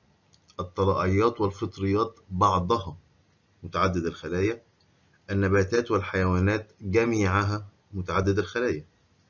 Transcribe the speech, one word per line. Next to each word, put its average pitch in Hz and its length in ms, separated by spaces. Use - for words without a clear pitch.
الطلائعيات 95 800
والفطريات 98 800
بعضها 92 680
متعدد 90 420
الخلايا، 87 560
النباتات 98 600
والحيوانات 95 800
جميعها 104 880
متعدد 95 460
الخلايا. 101 460